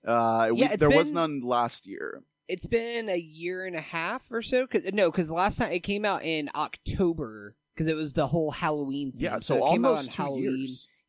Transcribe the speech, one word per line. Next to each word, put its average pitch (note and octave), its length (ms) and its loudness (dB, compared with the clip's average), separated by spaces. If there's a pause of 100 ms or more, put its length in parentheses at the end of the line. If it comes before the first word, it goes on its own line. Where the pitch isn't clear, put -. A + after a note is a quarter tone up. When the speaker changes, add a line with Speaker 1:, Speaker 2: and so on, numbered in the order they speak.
Speaker 1:
Uh, A2+ 480 2
we, A#2 80 2
Speaker 2:
Yeah, D3 120 4
it's G3+ 80 0
Speaker 1:
there D3+ 100 8
was C4+ 180 6
Speaker 2:
been D3+ 60 -4
Speaker 1:
none D#3+ 280 -2
last A#2+ 440 0
year. - 360 -10 (260)
Speaker 2:
It's F3+ 180 -6
been A#3 420 -2
a F#3 100 0
year E3+ 480 -8
and F3+ 100 -8
a D#3 40 -4
half E3+ 500 -6
or A3+ 120 -4
so. B3+ 240 0
'Cause, F#3+ 160 0 (100)
no, G3 180 4
'cause D#3+ 200 -2
last F3+ 280 0
time G3 140 0
it F3+ 80 0
came G3+ 240 -2
out G3 200 0
in D3+ 300 0
October, C#3+ 1000 -2 (200)
'cause D#3+ 120 0
it D#3+ 80 2
was D#3 180 -4
the D3 140 2
whole D#3 240 2
Halloween C#3+ 600 -2
thing. A#2+ 80 -10
Speaker 1:
Yeah, B2 180 -2
Speaker 2:
So - 200 2
Speaker 1:
so - 80 4
Speaker 2:
it D3 40 4
came F3+ 140 4
out - 60 6
Speaker 1:
almost C#3 200 0
Speaker 2:
on - 40 -10
Speaker 1:
two D#3+ 80 -4
Speaker 2:
Halloween. C3+ 380 -2
Speaker 1:
years. C3 280 -10 (200)